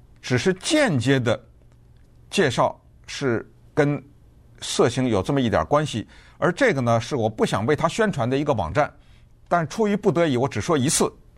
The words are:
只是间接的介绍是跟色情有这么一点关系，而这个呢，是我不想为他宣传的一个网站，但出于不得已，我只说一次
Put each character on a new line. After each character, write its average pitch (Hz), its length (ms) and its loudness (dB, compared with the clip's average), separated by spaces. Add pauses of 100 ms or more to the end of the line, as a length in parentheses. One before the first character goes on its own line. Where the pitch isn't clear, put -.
(220)
只 127 160 -2
是 185 160 2
间 254 440 0
接 135 220 2
的 113 240 -2 (840)
介 165 200 2
绍 127 300 0 (260)
是 120 420 -4 (260)
跟 143 280 0 (600)
色 - 280 2
情 127 200 -2
有 113 120 2
这 160 120 -2
么 139 80 2
一 120 80 0
点 90 160 2
关 147 200 0
系， 117 220 -8 (320)
而 165 120 2
这 226 220 2
个 135 80 -2
呢， 117 180 2
是 - 160 -6
我 110 140 0
不 220 160 -2
想 110 200 -4
为 147 100 2
他 160 120 -2
宣 208 240 0
传 127 160 -4
的 127 80 -2
一 143 80 -2
个 147 100 -2
网 87 200 -4
站， 139 180 0 (560)
但 170 200 0
出 214 200 -2
于 202 80 0
不 196 160 0
得 170 140 2
已， 139 120 0
我 127 100 0
只 113 140 -6
说 175 140 0
一 131 120 2
次 165 260 0 (240)